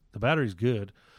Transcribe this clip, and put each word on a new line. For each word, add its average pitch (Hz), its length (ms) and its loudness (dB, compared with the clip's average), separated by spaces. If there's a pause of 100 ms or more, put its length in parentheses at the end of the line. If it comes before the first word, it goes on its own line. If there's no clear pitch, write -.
(120)
the 107 60 -10
battery's 123 360 0
good. 104 380 -2 (260)